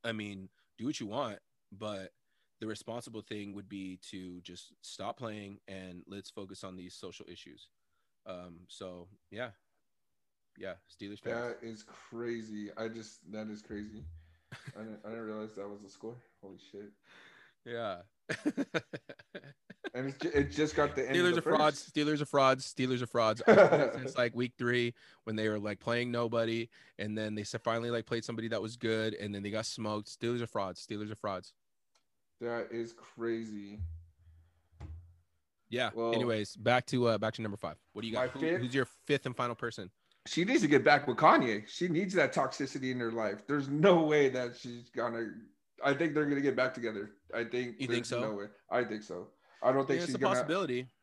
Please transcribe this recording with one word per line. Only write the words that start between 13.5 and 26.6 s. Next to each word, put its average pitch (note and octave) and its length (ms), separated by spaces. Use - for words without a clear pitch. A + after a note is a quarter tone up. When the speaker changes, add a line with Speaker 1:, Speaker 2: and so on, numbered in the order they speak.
Speaker 2:
crazy. G#2+ 420
I - 80
didn't, G#2+ 220
I G#2 40
didn't A2+ 160
realize G#2+ 300
that G2 140
was G#2 120
the G2 80
score. A#2+ 280
Holy G2 160
shit. G#2 200
Speaker 1:
Yeah. A2+ 360
<laughs> - 520
Speaker 2:
And C3 140
it's C3+ 120
ju-, D#3+ 140
it C#3 180
just D3+ 240
got D3 200
the C3 140
end C#3 80
of F3 80
Speaker 1:
Steelers F3+ 80
Speaker 2:
the E3 60
Speaker 1:
are - 20
frauds. D3+ 260
Speaker 2:
first. - 120
Speaker 1:
Steelers D3 260
are D3 40
frauds. C3 480
Steelers B2+ 280
are A#2+ 60
frauds. A2 360
Speaker 2:
<laughs> - 40
Speaker 1:
I've A3 100
said D#3+ 240
it B2+ 140
since, C3+ 220
like, A#2+ 160
week B2 240
three A#2+ 360
when A2 100
they A2 140
were, G#2+ 100
like, G#2 220
playing A#2+ 300
nobody, A#2 580